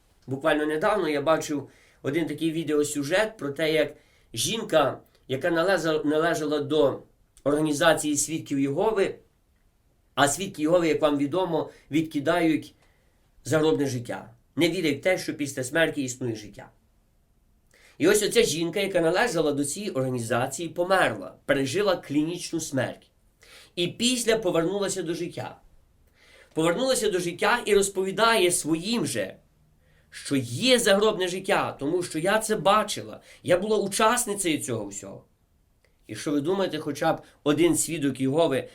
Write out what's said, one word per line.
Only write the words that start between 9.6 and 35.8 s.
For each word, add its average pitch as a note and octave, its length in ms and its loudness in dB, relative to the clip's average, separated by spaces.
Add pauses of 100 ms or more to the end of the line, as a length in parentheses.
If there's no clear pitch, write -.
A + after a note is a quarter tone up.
а C#3 120 6
Свідки E3+ 340 -6
Єгови, E3 260 4
як D3 140 2
вам D3 160 4
відомо, D3+ 520 -2 (220)
відкидають D#3 840 0 (680)
загробне D3+ 440 2
життя. A#2 460 -8 (220)
Не E3 140 2
вірять D#3+ 280 0
в - 40 -16
те, F#3 160 2
що D#3+ 160 -6
після D3 300 -6
смерті D#3 400 0
існує B2 320 -6
життя. G2+ 340 -16 (1300)
І C#3 100 2
ось G#3 160 6
оця G3+ 200 4
жінка, E3+ 360 -2
яка F#3+ 220 0
належала E3 500 2
до C#3+ 140 -2
цієї G3+ 260 -6
організації, B2+ 800 -2
померла, D#3+ 640 0 (100)
пережила D3 500 0
клінічну E3+ 640 -2
смерть. A#2+ 520 -6 (640)
І F3 120 0
після A#3 500 0
повернулася F#3 640 -2
до E3 100 -4
життя. D#3 480 -10 (920)
Повернулася G#3+ 580 2
до F#3 80 0
життя G#3 460 0
і G#3 100 4
розповідає F#3+ 760 2
своїм E3+ 540 0
же, A2 300 -4 (760)
що - 260 -6
є D3 440 2
загробне G3 480 2
життя, F3 520 -2
тому E3+ 240 -2
що - 160 -8
я G3 200 2
це G#3+ 160 -2
бачила, F#3+ 640 0 (220)
я F3+ 140 4
була G#3+ 200 0
учасницею G3+ 800 0
цього A2 300 -6
всього. G2 360 -14 (840)